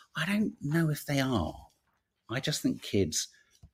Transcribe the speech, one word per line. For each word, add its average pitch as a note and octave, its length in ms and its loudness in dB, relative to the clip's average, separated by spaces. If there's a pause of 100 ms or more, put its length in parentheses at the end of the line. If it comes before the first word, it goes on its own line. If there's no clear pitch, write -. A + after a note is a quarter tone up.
(160)
I D#3 80 -2
don't G3+ 380 0
know D#3 260 2
if D3 160 -2
they C#3 160 2
are. A#2+ 340 0 (760)
I B2 100 -2
just - 220 -2
think - 200 0
kids F#2+ 460 0 (460)